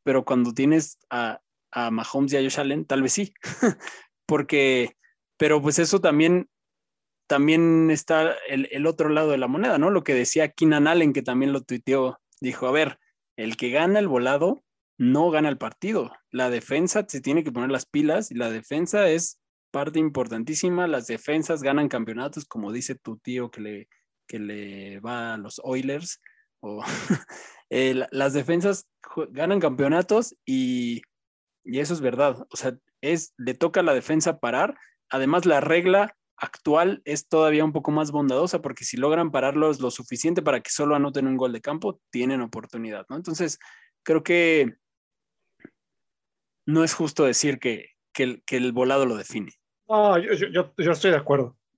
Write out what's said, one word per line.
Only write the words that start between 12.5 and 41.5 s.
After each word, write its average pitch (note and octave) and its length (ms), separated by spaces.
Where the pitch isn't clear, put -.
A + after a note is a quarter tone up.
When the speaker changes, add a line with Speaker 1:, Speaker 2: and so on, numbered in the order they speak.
Speaker 1:
"A B2+ 40
ver, D3 280
el A2 220
que B2 140
gana F3 280
el G3+ 80
volado C#3+ 560
no B3+ 300
gana D#3 200
el C#3 100
partido. E3 520
La B2+ 180
defensa D#3 580
se C#3 140
tiene D3+ 220
que D3+ 80
poner A#2+ 180
las C3 160
pilas D3+ 460
y A#2+ 40
la A#2+ 140
defensa D#3+ 640
es E3 280
parte D3+ 280
importantísima. D3+ 880
Las C3 200
defensas D#3 540
ganan C#3 260
campeonatos", B2 580
como G#2 260
dice B2 240
tu A2+ 240
tío B2 320
que A2+ 100
le, G#2 280
que A2+ 120
le G2+ 600
va A#2 360
a - 20
los G#2+ 260
Oilers. C3+ 560
O, G#2 220
<laughs> - 440
eh, C3 240
la, B2+ 180
las C#3 220
defensas F3 540
ju-, - 280
ganan E3+ 280
campeonatos D#3+ 760
y, B2+ 580
y B2+ 160
eso D3 140
es D#3+ 80
verdad. B2+ 480
O - 80
sea, B2+ 180
es, D#3+ 360
le B2+ 160
toca E3 280
a - 20
la D#3 100
defensa D#3 460
parar. B2+ 400
Además, C#3+ 360
la D3 160
regla F3+ 560
actual E3 680
es D3 220
todavía D#3 360
un D#3 80
poco D3 200
más D3+ 180
bondadosa D3 540
porque C3 200
si - 140
logran D#3 340
pararlos C#3+ 480
lo B2+ 120
suficiente D#3+ 500
para C#3 200
que - 100
solo D3 240
anoten C#3 320
un C3 100
gol B2+ 160